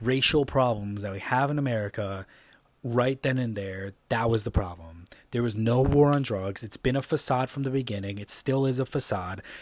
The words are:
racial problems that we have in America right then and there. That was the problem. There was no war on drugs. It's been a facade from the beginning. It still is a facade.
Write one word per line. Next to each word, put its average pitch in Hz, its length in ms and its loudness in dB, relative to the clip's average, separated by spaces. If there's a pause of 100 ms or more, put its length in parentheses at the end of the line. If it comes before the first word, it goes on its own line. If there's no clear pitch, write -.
racial 135 420 2
problems 104 560 0
that 101 120 -6
we 98 80 -8
have 135 300 0
in 147 80 -2
America 104 680 -4 (580)
right 123 380 0
then 131 160 0
and 117 160 -2
there. 98 380 -8 (180)
That 117 180 0
was 113 160 2
the 113 60 -4
problem. 85 540 -6 (260)
There 120 120 0
was 110 140 0
no 117 240 4
war 143 320 8
on 143 100 2
drugs. 98 400 -4
It's 104 140 -6
been 127 200 0
a 139 40 0
facade 131 480 2
from 139 140 -6
the 135 80 -2
beginning. 101 480 -2
It 101 100 -8
still 135 380 2
is 127 120 2
a 131 60 0
facade. 92 560 -2 (220)